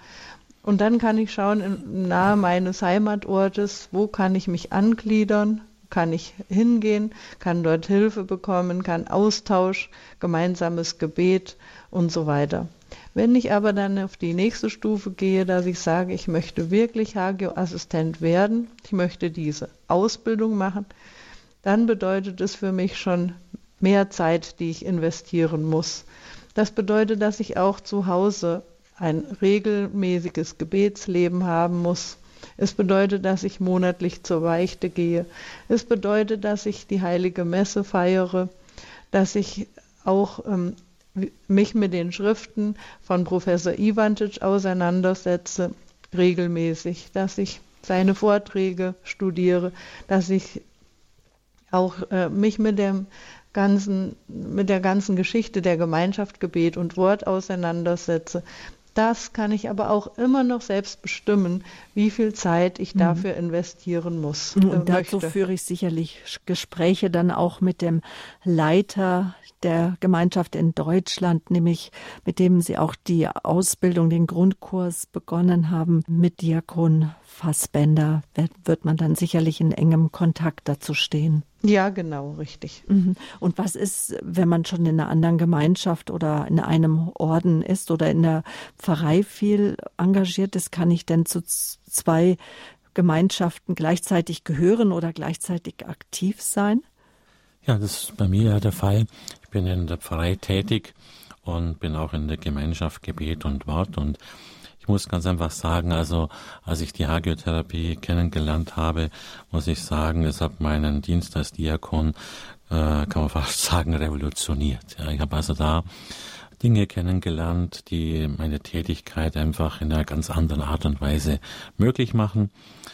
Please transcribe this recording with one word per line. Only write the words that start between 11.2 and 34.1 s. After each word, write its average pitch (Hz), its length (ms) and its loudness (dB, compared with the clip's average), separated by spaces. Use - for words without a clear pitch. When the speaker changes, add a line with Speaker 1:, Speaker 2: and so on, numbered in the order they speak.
Speaker 1:
und 170 200 0
so 165 140 -2
weiter. 151 420 0
Wenn 233 220 4
ich 247 160 2
aber 208 220 2
dann 196 260 0
auf 190 180 -8
die 170 160 -2
nächste 214 380 0
Stufe 208 400 -4
gehe, 190 340 0
dass 180 220 0
ich 175 120 -4
sage, 180 340 0
ich - 140 -6
möchte 165 440 -2
wirklich 220 440 0
Hagio-Assistent 180 1040 -4
werden, 208 480 2
ich - 80 -10
möchte 175 380 0
diese 151 400 -6
Ausbildung 220 720 0
machen, 196 300 -4
dann 226 240 4
bedeutet 190 560 -2
es 202 140 -2
für 196 160 -4
mich 185 260 -2
schon 180 360 -2
mehr 196 300 4
Zeit, 165 500 0
die 165 120 -4
ich 160 120 -10
investieren 165 800 -2
muss. 156 420 -2
Das 214 160 2
bedeutet, 214 500 0
dass 208 180 0
ich - 180 -6
auch 196 220 2
zu 202 280 -4
Hause 185 560 0
ein 160 220 -2
regelmäßiges 196 1160 0
Gebetsleben 180 880 0
haben 175 360 0
muss. 175 360 -4
Es 202 160 0
bedeutet, 196 520 2
dass 190 180 0
ich 190 160 -6
monatlich 180 640 0